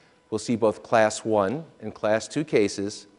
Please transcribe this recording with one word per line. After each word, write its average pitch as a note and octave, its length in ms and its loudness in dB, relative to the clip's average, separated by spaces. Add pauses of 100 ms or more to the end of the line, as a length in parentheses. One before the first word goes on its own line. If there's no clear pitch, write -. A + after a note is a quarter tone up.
(300)
We'll G#2+ 100 -2
see A#2+ 160 -2
both G#2+ 260 0
class A2 420 2
one A2 400 0 (160)
and G#2+ 140 -10
class A2 320 -2
two D3 160 -6
cases, G#2 640 -2 (120)